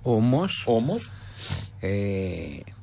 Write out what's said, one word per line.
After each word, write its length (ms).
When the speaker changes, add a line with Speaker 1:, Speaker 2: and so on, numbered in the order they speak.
Speaker 1:
όμως, 640
Speaker 2:
Όμως. 440
Speaker 1:
ε, 100